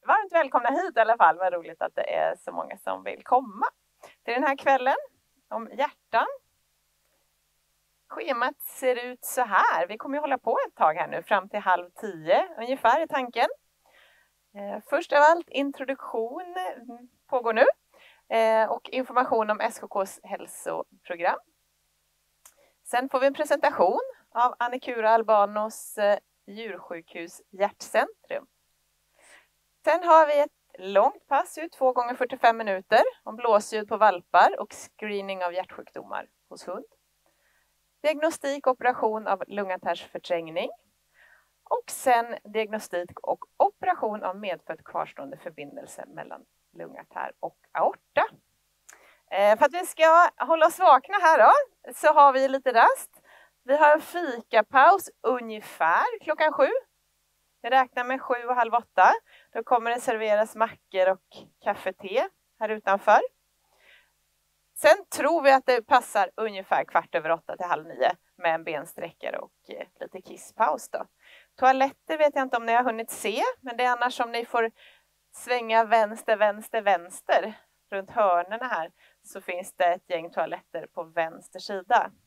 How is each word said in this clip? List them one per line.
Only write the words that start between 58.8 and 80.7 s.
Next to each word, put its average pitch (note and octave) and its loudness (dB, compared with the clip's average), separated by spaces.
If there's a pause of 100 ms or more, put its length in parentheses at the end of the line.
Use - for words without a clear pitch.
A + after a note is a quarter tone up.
Då A#3 -8
kommer A#3 0
det B3 -4
serveras G#3+ -2
mackor F#3+ -2
och - -6 (220)
kaffe, G3 -6
te A3+ -4 (320)
här A3 -6
utanför. G#3+ 2 (1500)
Sen F4+ 4
tror D4+ -2
vi C4+ 6
att C4+ 4
det B3 2
passar A#3+ 0
ungefär G3 -4
kvart - -4
över D#3 -2
åtta - -6
till F3+ -8
halv D#3 -4
nio B2+ -2 (240)
med E3 -2
en E3 -6
bensträckare D#3 -10
och, - -14 (160)
eh, - -14 (120)
lite - -16
kisspaus - -6
då. - -10 (500)
Toaletter C4+ 0
vet D4 2
jag C#4 -2
inte C4 -4
om A#3 -6
ni A3+ 0
har B3 4
hunnit A3+ -4
se, B3+ -6 (180)
men B3 -12
det B3 -2
är B3 2
annars B3 -4
om A#3 -4
ni A#3 -6
får A3+ -2 (600)
svänga A3+ -2
vänster, A3 0
vänster, G#3+ -2
vänster F#3+ 0 (360)
runt G3 -10
hörnerna G3+ 0
här, E3+ -6 (320)
så - -18
finns F#3 -12
det F3+ 0
ett F3 -2
gäng F3 -6
toaletter E3+ -8